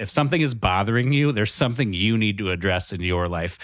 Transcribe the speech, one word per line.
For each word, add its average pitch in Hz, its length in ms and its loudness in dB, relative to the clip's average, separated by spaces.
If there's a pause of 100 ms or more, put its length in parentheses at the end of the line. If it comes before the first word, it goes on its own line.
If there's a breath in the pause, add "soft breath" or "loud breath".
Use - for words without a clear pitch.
If 98 100 -8
something 151 300 2
is 143 120 2
bothering 110 600 0
you, 147 180 2
there's 104 240 0
something 120 380 0
you 107 260 2
need 107 200 0
to 98 120 -2
address 90 420 -2
in 87 80 -6
your 87 280 0
life. 87 360 -4